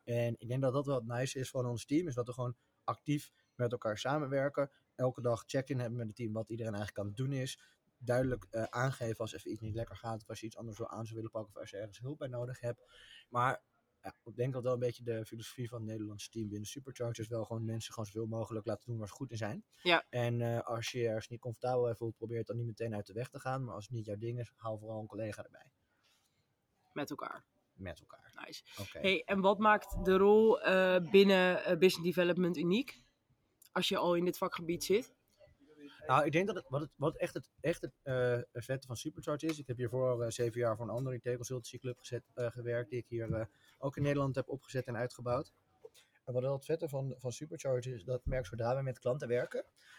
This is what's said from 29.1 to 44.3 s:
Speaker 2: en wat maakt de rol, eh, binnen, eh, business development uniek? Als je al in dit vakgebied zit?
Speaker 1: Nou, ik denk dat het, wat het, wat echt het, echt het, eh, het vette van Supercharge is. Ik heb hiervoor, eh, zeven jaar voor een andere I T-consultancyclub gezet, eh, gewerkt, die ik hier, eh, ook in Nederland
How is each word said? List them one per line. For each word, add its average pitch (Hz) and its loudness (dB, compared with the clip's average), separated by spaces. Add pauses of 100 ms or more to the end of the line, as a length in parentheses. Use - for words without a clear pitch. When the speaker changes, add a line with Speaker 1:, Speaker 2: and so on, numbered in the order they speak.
Speaker 2:
en 196 0
wat 190 6
maakt 208 4
de 190 8
rol, 208 10
eh, 185 4
binnen, 190 8
eh, 175 4
business 180 6 (120)
development 175 4
uniek? 175 0 (720)
Als 185 0
je 190 2
al 175 4
in 175 4
dit 180 2
vakgebied 170 -2
zit? 214 2 (920)
Speaker 1:
Nou, 139 6
ik 151 2
denk 175 4
dat 208 -2
het, - -10
wat 139 -2
het, 156 -6
wat 156 0
echt - -2
het, - -10 (100)
echt 165 0
het, 147 -8 (100)
eh, 123 2 (140)
het 113 -8
vette 131 -4
van 120 -6
Supercharge 151 -4
is. 156 0
Ik 143 -12
heb 120 -4
hiervoor, 123 0
eh, 117 0
zeven 117 0
jaar 113 2
voor 117 -6
een 107 -4
andere 127 -2
I - -8
T-consultancyclub 123 -6
gezet, - -8 (100)
eh, 120 -2
gewerkt, 117 -4
die 123 -4
ik 113 -6
hier, 113 -2
eh, 110 -2 (320)
ook 139 -6
in - -2
Nederland 143 2